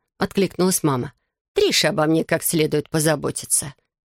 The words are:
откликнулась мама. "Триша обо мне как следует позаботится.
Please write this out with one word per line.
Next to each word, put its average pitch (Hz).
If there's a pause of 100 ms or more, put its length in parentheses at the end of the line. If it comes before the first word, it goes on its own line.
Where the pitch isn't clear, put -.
(180)
откликнулась 185
мама. 139 (400)
"Триша 392
обо 151
мне 160
как -
следует 151
позаботится. 151 (340)